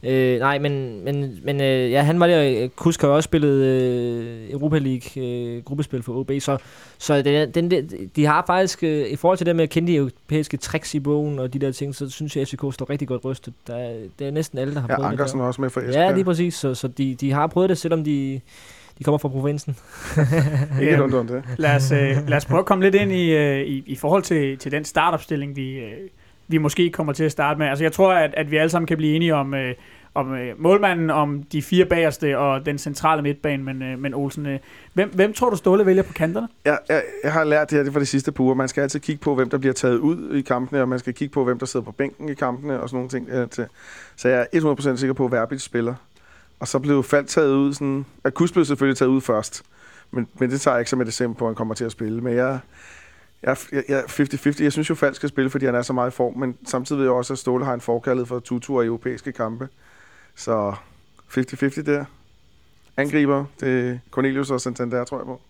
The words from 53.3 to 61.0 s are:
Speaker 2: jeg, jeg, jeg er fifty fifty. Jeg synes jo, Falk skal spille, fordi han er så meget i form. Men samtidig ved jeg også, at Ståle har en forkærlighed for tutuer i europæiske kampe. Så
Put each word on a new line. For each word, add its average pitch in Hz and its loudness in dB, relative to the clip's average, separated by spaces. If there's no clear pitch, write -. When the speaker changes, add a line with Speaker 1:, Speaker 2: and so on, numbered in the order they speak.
Speaker 2:
jeg, 131 0
jeg, 139 -2
jeg 139 2
er 127 -2
fifty 139 0
fifty. 143 0
Jeg 147 2
synes 151 -2
jo, 165 0
Falk 139 0
skal 147 -4
spille, 135 0
fordi 135 -4
han 123 2
er 120 2
så 127 -4
meget 127 0
i 127 -16
form. 123 -2
Men 127 -4
samtidig 135 -4
ved 135 2
jeg 127 4
også, 123 0
at 131 -6
Ståle 127 0
har 131 -2
en 120 -6
forkærlighed 120 -2
for 123 -6
tutuer 123 -2
i 113 2
europæiske 117 -6
kampe. 117 -6
Så 104 0